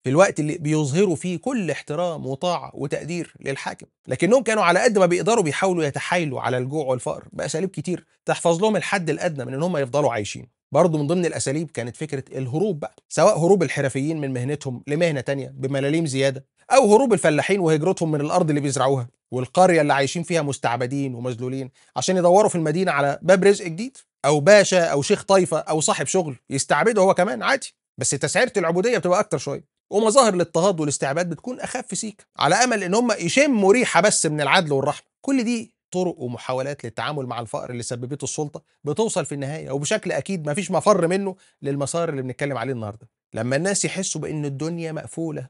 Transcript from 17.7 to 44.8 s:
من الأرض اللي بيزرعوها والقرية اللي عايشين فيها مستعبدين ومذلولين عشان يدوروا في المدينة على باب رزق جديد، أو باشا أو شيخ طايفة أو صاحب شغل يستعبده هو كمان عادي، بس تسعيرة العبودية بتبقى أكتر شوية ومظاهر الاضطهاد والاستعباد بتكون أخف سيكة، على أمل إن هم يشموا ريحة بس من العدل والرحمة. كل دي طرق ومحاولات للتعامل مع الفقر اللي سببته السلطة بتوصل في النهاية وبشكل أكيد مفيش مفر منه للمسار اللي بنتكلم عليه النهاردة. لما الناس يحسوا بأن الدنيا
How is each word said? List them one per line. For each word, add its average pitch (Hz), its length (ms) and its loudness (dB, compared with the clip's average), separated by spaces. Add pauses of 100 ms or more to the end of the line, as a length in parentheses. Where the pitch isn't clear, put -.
من 151 100 0
الأرض 165 280 0
اللي 147 120 0
بيزرعوها 135 460 0 (240)
والقرية 160 500 4
اللي 147 120 4
عايشين 139 300 0
فيها 165 180 -2
مستعبدين 131 760 -4
ومذلولين 127 540 -8 (260)
عشان 185 220 0
يدوروا 180 320 6
في - 60 -4
المدينة 165 360 0
على 143 300 0
باب 185 220 4
رزق 202 220 4
جديد، 180 320 -10 (280)
أو 147 140 4
باشا 185 460 6
أو 147 160 0
شيخ 196 220 0
طايفة 180 340 2
أو 156 240 -2
صاحب 156 260 -2
شغل 160 280 -2 (140)
يستعبده 170 520 2
هو 185 120 6
كمان 180 300 -2
عادي، 262 320 -2 (220)
بس 127 120 -4
تسعيرة 165 480 0
العبودية 185 400 0
بتبقى 180 220 2
أكتر 180 180 -2
شوية 139 280 -8 (260)
ومظاهر 220 420 4
الاضطهاد 175 460 0
والاستعباد 151 500 -2
بتكون 247 300 -10
أخف - 380 -8
سيكة، - 260 -10 (160)
على 147 160 2
أمل 226 280 0
إن 180 100 -2
هم 233 180 2
يشموا 202 640 2
ريحة 220 280 2
بس 202 240 2
من 151 160 -2
العدل 147 320 2
والرحمة. 139 340 -2 (140)
كل 269 220 0
دي 233 300 -4 (180)
طرق 180 260 -2
ومحاولات 131 640 -6
للتعامل 127 420 -6
مع 120 140 -8
الفقر 120 300 -8
اللي 120 140 -8
سببته 127 400 -8
السلطة 151 400 -8 (200)
بتوصل 165 420 -2
في 147 100 -10
النهاية 143 360 -8
وبشكل 156 400 -2
أكيد 160 380 -4
مفيش 170 220 -4
مفر 175 360 4
منه 190 280 -2 (260)
للمسار 143 480 -4
اللي 139 120 -6
بنتكلم 127 360 -6
عليه 123 160 -4
النهاردة. 110 360 -10 (240)
لما 120 220 -2
الناس 185 300 0
يحسوا 160 360 -6
بأن 151 240 -6
الدنيا 160 460 -6